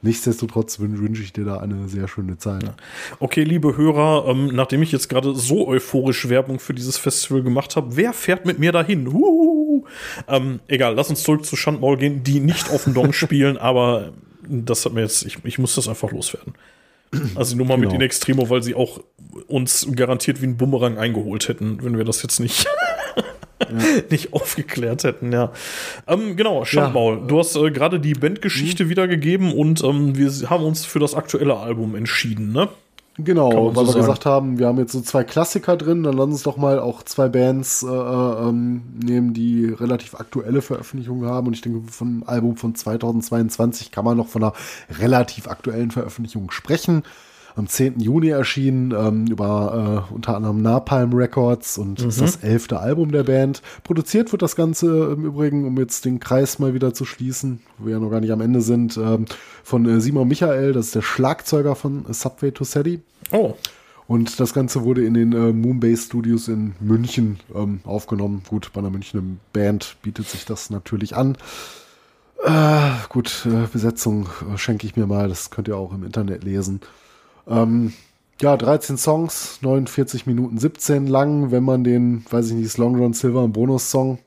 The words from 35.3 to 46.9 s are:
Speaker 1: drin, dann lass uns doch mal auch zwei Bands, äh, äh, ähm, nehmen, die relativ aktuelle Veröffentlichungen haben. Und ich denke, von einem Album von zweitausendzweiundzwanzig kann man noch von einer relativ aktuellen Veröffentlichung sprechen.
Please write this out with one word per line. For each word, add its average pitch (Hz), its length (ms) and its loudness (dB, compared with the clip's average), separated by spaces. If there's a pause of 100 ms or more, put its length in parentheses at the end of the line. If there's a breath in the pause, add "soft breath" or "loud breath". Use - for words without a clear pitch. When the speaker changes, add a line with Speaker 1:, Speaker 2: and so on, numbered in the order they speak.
Speaker 1:
drin, 165 260 0
dann 143 140 0
lass 135 100 2
uns 143 160 -4
doch 139 140 -4
mal 139 240 2
auch 120 240 -6
zwei 135 240 0
Bands, 127 560 0
äh, - 20 -6
äh, 127 640 -2
ähm, 120 340 -2 (200)
nehmen, 120 320 2
die 117 320 2
relativ 117 500 -4
aktuelle 120 440 -2
Veröffentlichungen 123 680 -8
haben. 123 180 -2
Und 120 80 0
ich 113 80 -12
denke, 113 280 -6
von 120 180 -6
einem 117 180 -4
Album 117 300 0
von 117 180 -4
zweitausendzweiundzwanzig 117 1160 -2
kann 101 120 -4
man 117 120 2
noch 117 120 0
von 110 140 -2
einer 107 100 2 (460 loud breath)
relativ 123 500 2
aktuellen 117 440 -4
Veröffentlichung 110 580 -6
sprechen. 160 520 0 (540 loud breath)